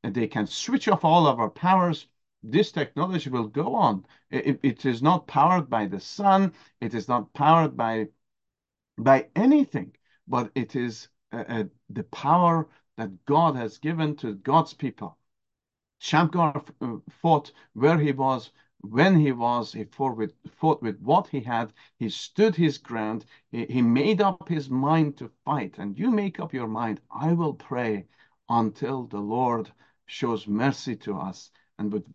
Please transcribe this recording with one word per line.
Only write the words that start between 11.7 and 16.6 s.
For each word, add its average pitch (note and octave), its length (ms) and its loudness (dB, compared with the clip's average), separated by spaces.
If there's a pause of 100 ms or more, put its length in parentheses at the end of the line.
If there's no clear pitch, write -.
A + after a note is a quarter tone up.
the G2+ 140 -10
power E3 640 2 (300)
that G2 280 -10
God D3+ 300 2
has A#2 220 -6
given D#3 400 -4
to A2+ 160 -8
God's C#3+ 400 0
people. - 440 -10 (840)
Shamgar, D#3+ 640 2 (200)